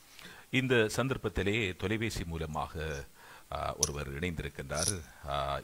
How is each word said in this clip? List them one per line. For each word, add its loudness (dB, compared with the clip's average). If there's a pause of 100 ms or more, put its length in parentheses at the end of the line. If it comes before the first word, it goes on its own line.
(500)
இந்த 6
சந்தர்ப்பத்திலே 2
தொலைபேசி 0
மூலமாக, -2 (480)
ஆ, -2
ஒருவர் -2
இணைந்திருக்கின்றார். -2 (280)
ஆ, -2